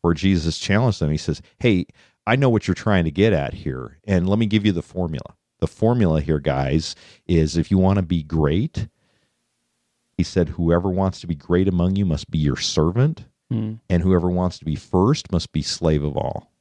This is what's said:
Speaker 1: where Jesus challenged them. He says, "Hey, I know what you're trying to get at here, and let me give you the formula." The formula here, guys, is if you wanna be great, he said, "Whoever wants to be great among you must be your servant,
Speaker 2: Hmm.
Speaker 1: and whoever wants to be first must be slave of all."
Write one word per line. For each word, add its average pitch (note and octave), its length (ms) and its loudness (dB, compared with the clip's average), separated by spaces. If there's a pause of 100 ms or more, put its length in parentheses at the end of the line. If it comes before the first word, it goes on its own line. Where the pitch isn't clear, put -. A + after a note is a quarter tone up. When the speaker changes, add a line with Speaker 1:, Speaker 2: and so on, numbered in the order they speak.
Speaker 1:
where E2+ 80 4
Jesus E2 460 0
challenged G#2+ 420 0
them. D2+ 100 0
He D#2 60 -2
says, - 240 -6 (180)
"Hey, G2 280 2 (400)
I A2+ 100 2
know C3+ 120 2
what A2 180 0
you're F#2 80 0
trying F#2+ 300 0
to D#2 60 -2
get G2 220 2
at C#2+ 220 -2
here, B1+ 500 -10
and F#2 240 2
let G#2 100 2
me A#2 60 2
give G#2 200 0
you G#2 60 4
the E2+ 100 -2
formula." E2 540 -8 (240)
The D#2 80 0
formula G#2+ 540 2
here, D#2 180 0
guys, C#2 560 -2 (320)
is D#2+ 300 2
if E2 140 0
you G2 60 2
wanna F#2+ 260 2
be E2 200 -2
great, D#2 640 -2 (1300)
he F2+ 60 0
said, F2 260 0
"Whoever E2+ 400 0
wants F#2 320 -2
to F2 60 -16
be E2+ 80 -4
great F2+ 320 0
among F2+ 280 0
you G2 100 2
must D#2 260 -2
be D#2+ 60 -4
your C#2+ 200 2
servant, G#2+ 680 0 (260)
Speaker 2:
Hmm. A2 220 -4 (160)
Speaker 1:
and F2 140 2
whoever F2+ 260 2
wants F2+ 300 -2
to - 60 -14
be D#2 100 -2
first G2 560 0
must E2+ 200 -4
be D#2 100 -2
slave D2+ 420 0
of D2 120 -4
all." - 460 -6